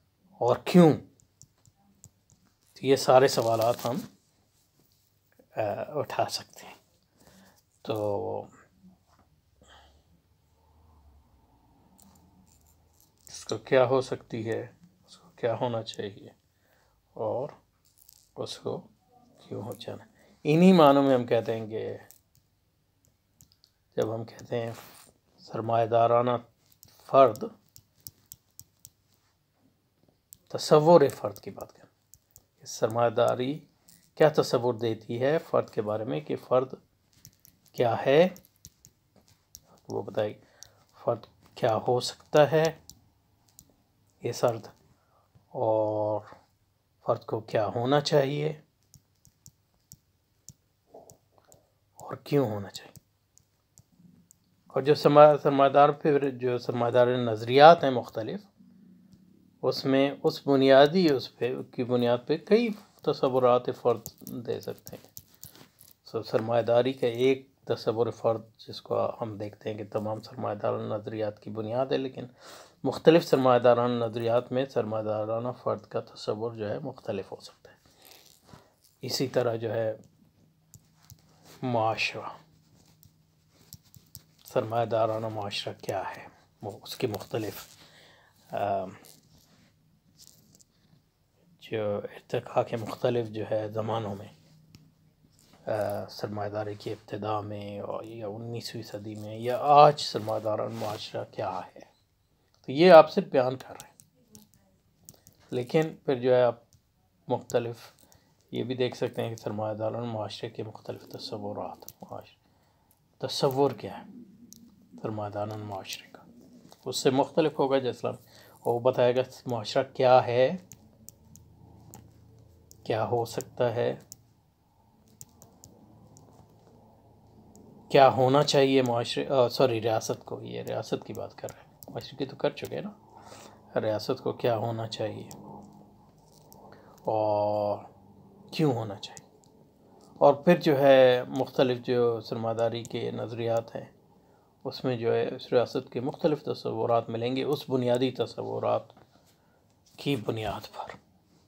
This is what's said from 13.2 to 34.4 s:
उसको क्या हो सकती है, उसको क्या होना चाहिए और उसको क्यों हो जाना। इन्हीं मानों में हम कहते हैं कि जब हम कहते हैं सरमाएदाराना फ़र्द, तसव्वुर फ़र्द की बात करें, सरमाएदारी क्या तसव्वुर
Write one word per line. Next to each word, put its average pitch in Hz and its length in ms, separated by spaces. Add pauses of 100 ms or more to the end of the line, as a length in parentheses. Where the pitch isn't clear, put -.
उसको - 300
क्या 131 260
हो 127 180
सकती 123 420
है, 110 340 (300)
उसको - 300
क्या 113 180
होना 117 260
चाहिए 110 500 (840)
और 117 460 (720)
उसको - 400 (720)
क्यों 110 160
हो 113 100
जाना। 104 320 (400)
इन्हीं 170 280
मानों 143 300
में 135 120
हम 120 100
कहते 113 260
हैं 113 180
कि 107 360 (1900)
जब 113 140
हम 113 120
कहते - 320
हैं 117 180 (680)
सरमाएदाराना 117 960 (720)
फ़र्द, 135 480 (3000)
तसव्वुर 151 580
फ़र्द - 300
की 98 120
बात - 200
करें, - 160 (800)
सरमाएदारी 117 880 (640)
क्या 156 120
तसव्वुर 127 460